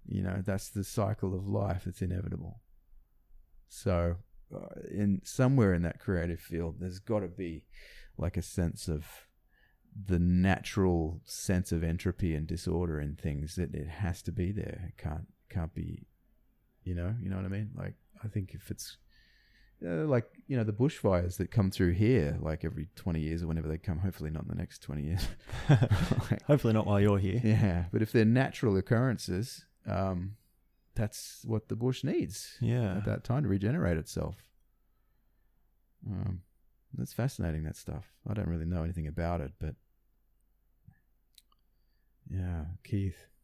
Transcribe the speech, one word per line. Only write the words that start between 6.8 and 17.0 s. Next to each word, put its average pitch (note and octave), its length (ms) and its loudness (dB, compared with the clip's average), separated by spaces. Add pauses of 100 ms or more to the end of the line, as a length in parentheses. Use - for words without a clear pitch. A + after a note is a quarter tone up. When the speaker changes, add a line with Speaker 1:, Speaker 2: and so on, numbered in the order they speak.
Speaker 1:
there's F2+ 180 -8
gotta G2+ 300 -2
be, E2+ 360 -8 (540)
like, F2 180 -2
a E2+ 60 -2
sense - 460 -2
of D#2 180 -4 (1000)
the F#2 120 2
natural F2+ 1040 4
sense - 460 0
of E2 140 0
entropy E2+ 500 0
and D#2 140 -2
disorder E2+ 520 -2
in D2 140 -4
things, D2+ 420 -4
that E2+ 180 -2
it D2 120 -6
has E2+ 360 -4
to F2 100 -6
be F2+ 180 0
there. G2+ 380 -6
It - 120 -16
can't, D#2 280 -6 (200)
can't E2 240 -4
be, - 340 -8 (760)
you F2+ 140 -4
know, F2+ 260 -2